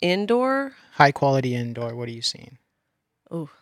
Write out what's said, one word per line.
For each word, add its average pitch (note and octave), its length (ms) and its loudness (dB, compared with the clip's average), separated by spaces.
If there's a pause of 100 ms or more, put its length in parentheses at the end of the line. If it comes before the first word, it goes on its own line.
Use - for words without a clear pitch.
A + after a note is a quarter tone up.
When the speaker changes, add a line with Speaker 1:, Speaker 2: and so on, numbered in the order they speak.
Speaker 1:
indoor? A#3+ 760 0 (180)
Speaker 2:
High C#3+ 180 6
quality C3+ 440 2
indoor, A#2+ 400 -6
what A#2+ 120 -8
are A#2 40 -10
you A#2 100 -12
seeing? - 380 -8 (720)
Speaker 1:
Oh, E3 180 -8 (120)